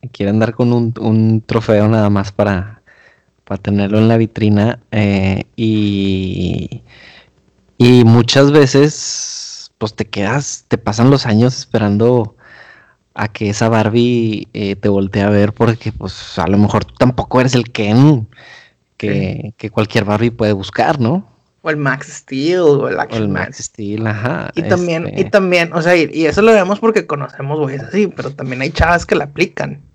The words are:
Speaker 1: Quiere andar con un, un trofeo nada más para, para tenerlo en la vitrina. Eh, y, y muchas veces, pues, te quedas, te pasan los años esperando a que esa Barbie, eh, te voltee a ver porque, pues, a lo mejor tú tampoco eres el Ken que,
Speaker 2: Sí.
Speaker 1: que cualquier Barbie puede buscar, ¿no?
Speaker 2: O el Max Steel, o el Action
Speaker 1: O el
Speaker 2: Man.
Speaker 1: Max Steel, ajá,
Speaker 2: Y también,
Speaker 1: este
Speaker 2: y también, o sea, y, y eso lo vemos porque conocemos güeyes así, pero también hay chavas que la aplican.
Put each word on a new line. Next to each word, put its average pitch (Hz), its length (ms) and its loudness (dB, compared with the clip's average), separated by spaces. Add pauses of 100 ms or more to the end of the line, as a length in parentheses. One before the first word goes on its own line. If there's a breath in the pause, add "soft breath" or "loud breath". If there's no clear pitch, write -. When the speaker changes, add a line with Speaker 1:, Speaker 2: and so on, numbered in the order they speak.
(120)
Speaker 1:
Quiere 98 180 -4
andar 110 240 0
con 120 180 0
un, 120 280 0
un 110 460 2
trofeo 107 400 2
nada 107 240 2
más 98 220 0
para, 101 500 -2 (640 soft breath)
para 98 180 -8
tenerlo 101 360 -2
en 110 100 2
la 113 80 2
vitrina. 107 640 0 (100)
Eh, 98 540 -2 (100)
y, 98 1300 -4 (960 loud breath)
y 123 260 8
muchas 120 460 6
veces, - 1300 0
pues, 110 160 -6
te 107 120 -8
quedas, 113 600 -6
te 117 120 -2
pasan 113 320 2
los 135 160 2
años 120 320 2
esperando 107 800 0 (760 loud breath)
a 107 140 -6
que 107 220 -4
esa 110 180 0
Barbie, 113 880 0
eh, 101 220 -4
te 104 120 -2
voltee 98 340 0
a 101 80 2
ver 104 220 2
porque, 110 400 0
pues, - 460 -12
a 87 80 -2
lo 98 120 2
mejor 104 260 2
tú - 100 -18
tampoco 127 460 0
eres 127 140 0
el 120 160 0
Ken 117 560 4 (680 loud breath)
que, 98 460 -4
Speaker 2:
Sí. 110 140 -12
Speaker 1:
que 104 140 -10
cualquier 110 340 -2
Barbie 104 260 0
puede 113 220 -2
buscar, 147 480 -2
¿no? 156 280 -2 (320)
Speaker 2:
O 160 100 -6
el 151 60 -2
Max 139 320 -4
Steel, 156 520 -4
o 143 280 4
el 110 100 -4
Action 110 240 -4
Speaker 1:
O - 40 -2
el 98 40 -2
Speaker 2:
Man. 95 140 -4
Speaker 1:
Max - 140 -14
Steel, 107 480 -8
ajá, 110 480 -4
Speaker 2:
Y 160 80 -4
también, 175 440 -2
Speaker 1:
este - 140 -6
Speaker 2:
y 190 100 0
también, 180 420 0
o 170 100 -2
sea, 175 140 4
y, 151 160 2
y 160 140 0
eso 151 160 0
lo 226 100 6
vemos 202 280 2
porque 220 260 0
conocemos 143 540 -8
güeyes 139 240 -6
así, 202 240 -2
pero 143 260 -10
también 131 280 -8
hay 151 80 -4
chavas 170 360 0
que - 80 0
la 147 100 0
aplican. 143 580 -6 (120)